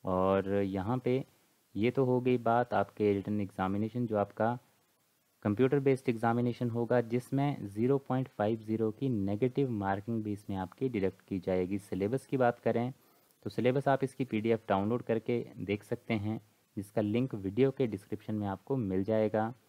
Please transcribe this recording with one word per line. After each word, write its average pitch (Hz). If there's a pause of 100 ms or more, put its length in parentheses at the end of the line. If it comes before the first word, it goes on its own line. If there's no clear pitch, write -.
और 95
यहाँ 101
पे 127 (500)
ये 107
तो 135
हो 127
गई 127
बात 117
आपके 101
written 104
examination 101
जो 107
आपका 110 (840)
कंप्यूटर 127
बेस्ड 135
एग्जामिनेशन 117
होगा, 117
जिसमें 123
ज़ीरो 113
पॉइंट 127
फ़ाइव 110
ज़ीरो 110
की 135
नेगेटिव 120
मार्किंग 101
भी 104
इसमें 101
आपकी 92
डिडक्ट 95
की 98
जाएगी। 92
सिलेबस 101
की 143
बात 123
करें 117 (520)
तो 107
सिलेबस 127
आप 135
इसकी 131
पीडीएफ़ 110
डाउनलोड 104
करके 117 (160)
देख 104
सकते -
हैं, 107 (360)
जिसका 107
लिंक 117
वीडियो 104
के 131
डिस्क्रिप्शन 107
में 104
आपको 98
मिल 98
जाएगा। 110 (160)